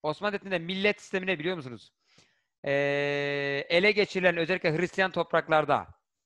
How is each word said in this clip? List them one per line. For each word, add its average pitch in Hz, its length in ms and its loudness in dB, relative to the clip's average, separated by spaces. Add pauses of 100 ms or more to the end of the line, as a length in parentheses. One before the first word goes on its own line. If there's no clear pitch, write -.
Osmanlı 190 300 -4
Devleti'nde 190 260 -4
millet 190 420 -2
sistemi 185 260 -6
ne 180 120 -2
biliyor 175 160 -4
musunuz? 127 380 -14 (720)
Ee, 143 1040 -2
ele 185 220 4
geçirilen 185 460 2
özellikle 170 400 0
Hristiyan 180 340 0
topraklarda 156 760 2 (380)